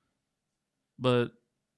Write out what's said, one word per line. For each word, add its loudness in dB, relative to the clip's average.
But 0